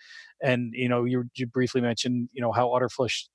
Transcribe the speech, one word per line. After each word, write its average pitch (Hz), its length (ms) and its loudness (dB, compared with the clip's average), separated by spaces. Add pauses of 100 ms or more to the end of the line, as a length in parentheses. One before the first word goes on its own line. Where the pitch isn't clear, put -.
(420)
And, 123 320 2
you 123 140 0
know, 123 160 2
you, 123 320 0
you 127 100 -4
briefly 127 340 0
mentioned, 120 520 0
you 127 100 -6
know, 117 80 2
how 120 220 2
artific-, 123 640 0